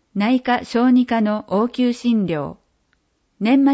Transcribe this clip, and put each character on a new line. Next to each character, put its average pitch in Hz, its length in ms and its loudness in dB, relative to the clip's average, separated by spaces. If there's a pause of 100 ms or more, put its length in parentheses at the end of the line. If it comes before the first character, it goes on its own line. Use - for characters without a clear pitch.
(140)
内 226 280 0
科 247 220 -2
小 247 280 0
児 247 160 4
科 226 140 -2
の 214 260 -2
応 214 220 -2
急 247 240 -2
診 226 340 -2
療。 151 300 -8 (800)
年 269 340 2